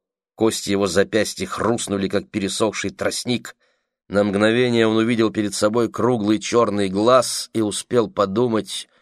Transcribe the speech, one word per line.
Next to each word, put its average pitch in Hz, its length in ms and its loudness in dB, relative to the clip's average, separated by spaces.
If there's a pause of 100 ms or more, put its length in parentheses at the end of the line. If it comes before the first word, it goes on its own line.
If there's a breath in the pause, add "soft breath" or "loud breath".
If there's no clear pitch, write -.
(340)
кости 107 360 0
его 98 160 0
запястья 95 600 0
хрустнули, 101 640 -4
как 98 220 -4
пересохший 98 600 -4
тростник. - 680 -6 (520)
На 98 140 0
мгновение 113 640 2
он 110 100 2
увидел 113 340 2
перед 104 240 -4
собой 110 360 0
круглый 107 480 0
чёрный 104 500 0
глаз 117 640 2
и 113 80 -2
успел 107 500 0
подумать: 101 800 -2 (140)